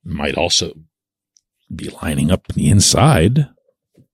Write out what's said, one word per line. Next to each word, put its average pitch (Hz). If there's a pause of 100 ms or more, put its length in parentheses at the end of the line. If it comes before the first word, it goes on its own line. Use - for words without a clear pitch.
might 73
also 87 (1000)
be 73 (120)
lining 76
up -
the -
inside, 117 (640)